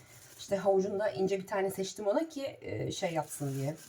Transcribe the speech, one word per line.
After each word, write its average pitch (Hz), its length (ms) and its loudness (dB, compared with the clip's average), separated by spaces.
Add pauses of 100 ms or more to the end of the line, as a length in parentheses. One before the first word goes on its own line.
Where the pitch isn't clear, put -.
(380)
İşte - 180 -2
havucun 196 440 4
da 214 80 2
ince 190 300 2
bir 185 80 -8
tane 196 240 0
seçtim 190 360 -4
ona 302 220 4
ki, - 320 -6
e, 123 320 -4
şey 175 200 -2
yapsın 143 420 -2
diye, 139 220 -2 (120)